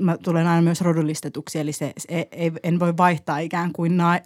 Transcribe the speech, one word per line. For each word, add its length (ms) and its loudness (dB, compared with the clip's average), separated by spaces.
mä 160 2
tulen 280 0
aina 160 4
myös 180 2
rodullistetuksi. 800 -2
Eli 140 -4
se, 260 -6
se 100 -12
ei, 240 -6
ei, 200 -2
en 180 0
voi 160 0
vaihtaa 420 2
ikään 340 -4
kuin 240 0
na-, 300 4